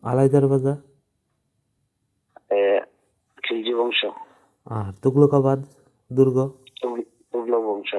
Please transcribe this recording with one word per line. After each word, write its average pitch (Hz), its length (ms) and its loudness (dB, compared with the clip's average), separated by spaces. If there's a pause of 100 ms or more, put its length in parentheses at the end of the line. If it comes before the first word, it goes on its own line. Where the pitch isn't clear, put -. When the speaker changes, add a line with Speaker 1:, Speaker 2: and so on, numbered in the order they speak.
Speaker 1:
আলাই 127 260 2
দরওয়াজা? 135 480 0 (1700)
Speaker 2:
এ, 101 300 2 (680)
খিলজি 117 260 -4
বংশ। 117 320 -2 (580)
Speaker 1:
আর 107 280 -8
তুগলকাবাদ 135 720 2 (480)
দুর্গ? 131 380 2 (320)
Speaker 2:
তুগ-, 120 200 -6
তুগলক 117 600 -4
বংশ। 101 360 -6